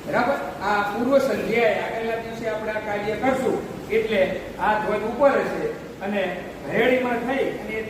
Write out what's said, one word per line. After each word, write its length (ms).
બરાબર? 340
આ 220
પૂર્વ 360
સંધ્યાએ 600
આગળના 360
દિવસે 340
આપણે 220
આ 80
કાર્ય 360
કરશું 420
એટલે 300
આ 200
ધ્વજ 240
ઉપર 360
હશે 260
અને 180
ઘરેડીમાં 640
થઈ 180
અને 180